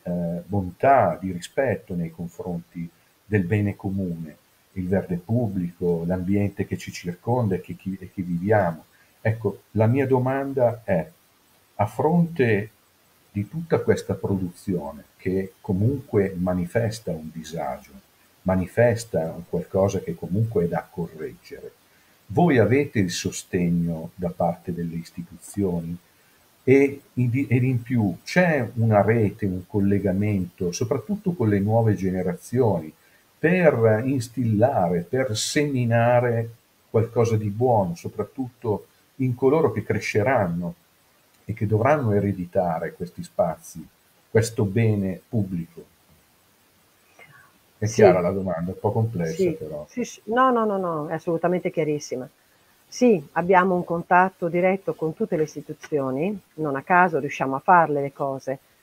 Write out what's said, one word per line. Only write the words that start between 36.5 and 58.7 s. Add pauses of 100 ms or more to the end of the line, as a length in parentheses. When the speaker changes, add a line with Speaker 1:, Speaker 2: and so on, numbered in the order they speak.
Speaker 1:
qualcosa
di
buono,
soprattutto (280)
in
coloro
che
cresceranno (720)
e
che
dovranno
ereditare
questi
spazi, (420)
questo
bene
pubblico? (1900)
È
Speaker 2:
Sì.
Speaker 1:
chiara
la
domanda,
un
po'
complessa
Speaker 2:
Sì,
Speaker 1:
però.
Speaker 2:
sì,
sì.
No,
no,
no,
no,
è
assolutamente
chiarissima. (580)
Sì,
abbiamo
un
contatto
diretto
con
tutte
le
istituzioni, (180)
non
a
caso
riusciamo
a
farle
le
cose, (240)